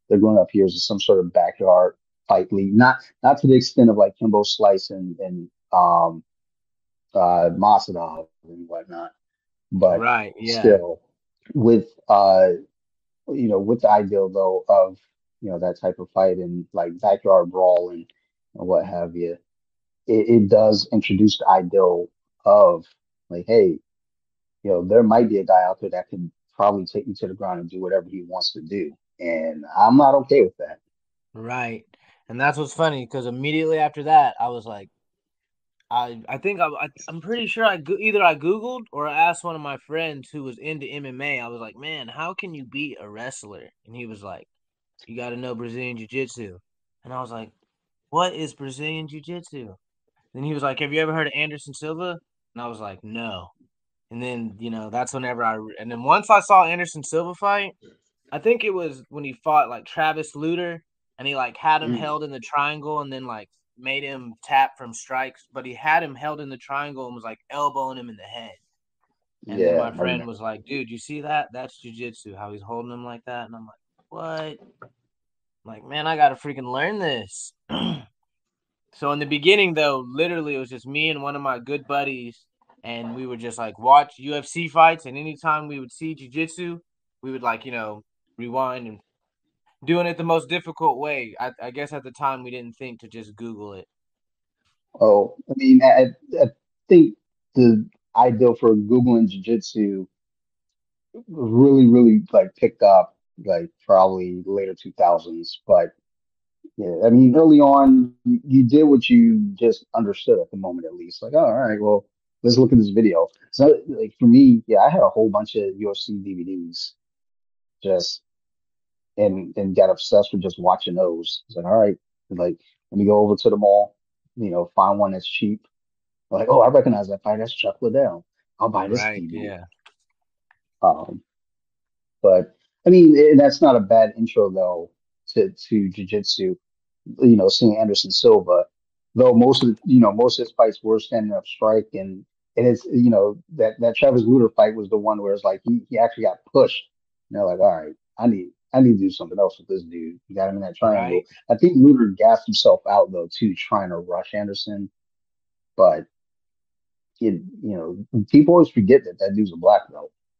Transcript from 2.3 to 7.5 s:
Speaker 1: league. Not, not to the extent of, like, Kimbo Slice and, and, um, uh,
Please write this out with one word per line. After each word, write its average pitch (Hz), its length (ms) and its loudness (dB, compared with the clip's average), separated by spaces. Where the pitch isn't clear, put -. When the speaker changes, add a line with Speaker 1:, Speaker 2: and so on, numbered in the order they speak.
Speaker 1:
league. 98 220 -2
Not, 127 220 4
not 139 160 4
to - 80 0
the 131 80 6
extent 120 340 4
of, 104 80 0
like, 98 200 2
Kimbo 107 260 0
Slice 101 480 0
and, 92 280 -12
and, 90 300 -12
um, 165 520 0
uh, 87 420 0